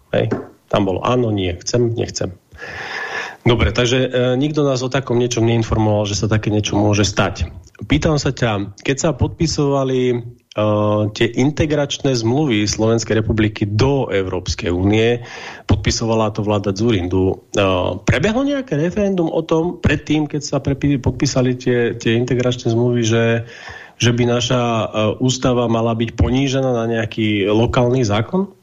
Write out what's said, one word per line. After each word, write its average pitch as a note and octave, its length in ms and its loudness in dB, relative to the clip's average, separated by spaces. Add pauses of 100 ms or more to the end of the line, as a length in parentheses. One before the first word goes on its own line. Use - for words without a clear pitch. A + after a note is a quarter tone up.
(120)
Hej, A2+ 160 0 (400)
tam G#2 160 2
bolo F#2 160 -2
áno, A#2+ 320 0
nie, F#2 320 -2
chcem, A#2 320 0
nechcem. G2 400 -6 (1040)
Dobre, A#2+ 320 2
takže, B2 320 2
e, B2+ 40 -2 (280)
nikto D3 320 0
nás C3 160 0
o B2+ 80 -4
takom C3 240 -2
niečom A#2+ 320 2
neinformoval, A2 560 2
že G2+ 140 -2
sa G#2+ 100 -2
také G#2 240 0
niečo G#2 240 0
môže G#2 320 2
stať. - 400 -2 (400)
Pýtam D3+ 320 2
sa B2 160 -4
ťa, G#2 480 -2
keď C3+ 160 -2
sa E3 160 0
podpisovali, C#3 840 0 (120)
e, A#2+ 40 0 (1000)
tie A#2 100 2 (140)
integračné D3 720 0
zmluvy A#2 560 0
Slovenskej A2 480 0
republiky A2 480 0
do B2 480 0
Európskej F#2 560 -4
únie, A2 560 2 (400)
podpisovala A2+ 720 0
to G#2+ 80 -2
vláda G#2 320 0
Dzurindu. F#2+ 560 2
E, - 20 -4 (680)
prebehlo G#3+ 400 2
nejaké C#4 320 -2
referendum F3+ 560 0
o D#3+ 80 0
tom, E3 400 0
predtým, D3+ 480 0
keď D3 160 -6
sa C#3+ 160 -4
prepi-, C#3 400 0
podpísali B2+ 560 0
tie, A#2+ 400 0
tie A#2 240 0
integračné B2 560 0
zmluvy, A#2+ 320 2
že A#2 140 2 (760)
že A2+ 120 4
by B2 140 2
naša, A#2+ 360 0
e, A#2 240 0 (340)
ústava B2+ 480 2
mala A2+ 240 0
byť A2+ 240 -2
ponížená C3 560 2
na A#2 160 0
nejaký A2 580 -2
lokálny A#2+ 580 2
zákon? A#2 440 0 (160)